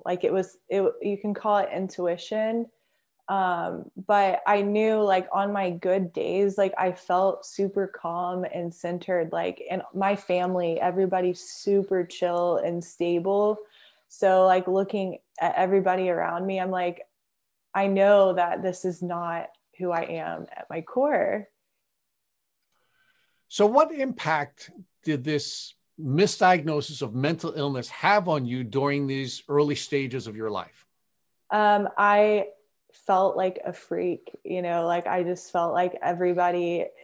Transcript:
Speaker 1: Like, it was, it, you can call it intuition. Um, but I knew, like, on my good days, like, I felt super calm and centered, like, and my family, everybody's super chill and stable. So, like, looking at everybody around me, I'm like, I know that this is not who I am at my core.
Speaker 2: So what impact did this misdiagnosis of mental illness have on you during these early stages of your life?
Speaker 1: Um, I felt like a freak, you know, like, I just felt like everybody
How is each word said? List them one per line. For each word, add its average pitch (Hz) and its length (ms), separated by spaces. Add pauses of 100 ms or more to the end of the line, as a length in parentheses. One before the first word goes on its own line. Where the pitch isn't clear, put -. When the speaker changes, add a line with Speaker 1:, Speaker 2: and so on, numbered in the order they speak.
Speaker 1:
Like, 180 180
it - 80
was, 185 260 (120)
it, 190 200 (120)
you 202 160
can 208 160
call 208 240
it - 180
intuition. 190 920 (600)
Um, 180 640 (180)
but 196 380
I 208 160
knew, 214 400
like, 185 300
on 202 220
my 196 160
good 180 420
days, 196 460
like, 196 200
I 185 140
felt 185 540
super 196 420
calm 180 560
and 170 300
centered, 175 580
like, 170 400
and 190 120 (100)
my 196 240
family, 180 640
everybody's 180 580
super 196 640
chill 175 540
and 170 260
stable. 196 720 (520)
So, 185 360
like, 185 220
looking 190 520 (200)
at 170 160
everybody 185 540
around 170 360
me, 190 140
I'm 185 120
like, 175 320 (680)
I 196 140
know 196 460
that 180 300
this 185 200
is 180 180
not 170 460 (300)
who 180 140
I 165 100
am 165 500
at - 180
my 165 120
core. 214 640 (2000)
Speaker 2:
So - 180
what 302 280
impact 160 800 (320)
did 147 200
this - 500 (280)
misdiagnosis 156 1000
of 113 140
mental 156 400
illness 139 340
have 190 380
on 139 180
you 123 200
during 139 420
these 135 400
early 147 280
stages 131 520
of 107 80
your 110 140
life? 92 360 (640)
Speaker 1:
Um, 208 380 (100)
I 208 500 (460)
felt 190 420
like 185 300
a 175 80
freak, 175 580 (120)
you 185 180
know, 170 240
like, 175 220
I 180 160
just 175 280
felt 170 220
like 180 280
everybody 175 840 (180)